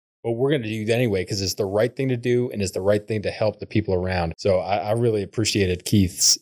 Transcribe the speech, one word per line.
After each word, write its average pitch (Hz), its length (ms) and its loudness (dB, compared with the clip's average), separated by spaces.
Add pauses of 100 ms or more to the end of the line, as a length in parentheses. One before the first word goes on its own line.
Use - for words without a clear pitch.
(220)
but 117 100 -2
we're 127 180 0
gonna 143 140 0
do 107 180 -4
it 107 80 -2
anyway, 113 340 2
'cause 98 160 -4
it's 92 140 -4
the 110 100 -2
right 107 320 0
thing 135 140 -2
to 123 80 -2
do 123 340 0
and 107 80 -6
it's 95 120 -2
the 95 100 -4
right 104 260 2
thing 107 140 -2
to 92 80 -4
help - 300 -2
the 98 60 -10
people 101 280 0
around." 90 420 -2
So 95 220 2
I, 90 180 0
I 104 160 -2
really 113 300 2
appreciated 95 640 0
Keith's, - 560 2